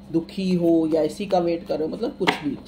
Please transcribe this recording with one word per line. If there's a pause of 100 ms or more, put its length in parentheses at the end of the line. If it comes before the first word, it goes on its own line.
(120)
दुखी
हो
या
इसी
का
wait
कर
रहे
हो,
मतलब
कुछ (140)
भी, (100)